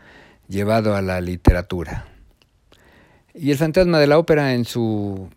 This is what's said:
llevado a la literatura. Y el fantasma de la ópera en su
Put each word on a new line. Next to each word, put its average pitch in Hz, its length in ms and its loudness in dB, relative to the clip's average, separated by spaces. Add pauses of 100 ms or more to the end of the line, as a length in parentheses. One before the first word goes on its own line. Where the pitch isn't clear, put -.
(480)
llevado 104 480 -2
a 98 60 -2
la 92 180 -4
literatura. 90 840 -2 (1300)
Y 139 180 -4
el 139 60 0
fantasma 165 420 2
de 143 80 6
la 147 100 4
ópera 151 360 2
en 120 120 -2
su 101 720 -4